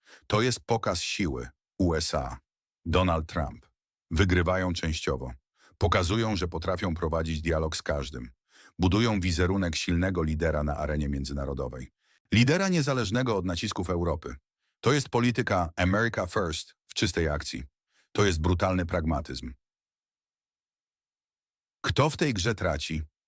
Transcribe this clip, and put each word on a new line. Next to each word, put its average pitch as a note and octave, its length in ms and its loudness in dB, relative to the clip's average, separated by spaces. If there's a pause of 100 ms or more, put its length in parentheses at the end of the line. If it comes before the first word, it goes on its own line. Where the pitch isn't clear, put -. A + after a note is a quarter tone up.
(260)
To B2+ 160 2
jest B2 180 0
pokaz G#2+ 400 -2
siły B1+ 480 -2 (300)
U F2 160 4
S D#2 200 -2
A. C2 240 -4 (480)
Donald E2+ 400 2
Trump. - 400 -6 (440)
Wygrywają F2+ 640 2
częściowo. D2 600 -4 (460)
Pokazują, G#2 580 2
że F2+ 120 -2
potrafią F2 460 -2
prowadzić D#2+ 480 -2
dialog D#2+ 340 0
z - 60 -8
każdym. C#2 480 -6 (480)
Budują G2+ 420 4
wizerunek F2+ 560 0
silnego F2 460 0
lidera D#2 400 0
na D2 140 -2
arenie D2 320 -2
międzynarodowej. C#2 800 -6 (420)
Lidera D3+ 360 4
niezależnego B2+ 680 0
od F2+ 80 -2
nacisków F#2 460 -4
Europy. D#2 460 -2 (440)
To B2 120 4
jest C#3+ 160 0
polityka A#2 680 2
America F#2+ 500 2
First - 480 -4 (120)
w - 80 -20
czystej E2+ 340 0
akcji. D2 360 -4 (480)
To A2 120 2
jest F2 160 2
brutalny F#2 460 2
pragmatyzm. C#2 680 -4 (2250)
Kto - 300 2
w - 60 -6
tej D3 180 0
grze G2 200 0
traci? D#2 480 -4 (260)